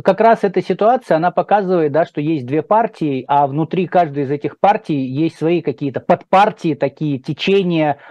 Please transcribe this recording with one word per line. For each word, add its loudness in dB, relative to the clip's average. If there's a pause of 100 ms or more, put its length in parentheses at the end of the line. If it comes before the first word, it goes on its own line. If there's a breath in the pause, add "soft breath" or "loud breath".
как 2
раз 4
эта 0
ситуация, 0
она 0
показывает, 0
да, 2
что -8
есть -4
две -2
партии, -2
а 2
внутри -2
каждой 0
из -4
этих -6
партий 0
есть -4
свои 0
какие-то -6
подпартии, 0
такие -4
течения, -2 (140 loud breath)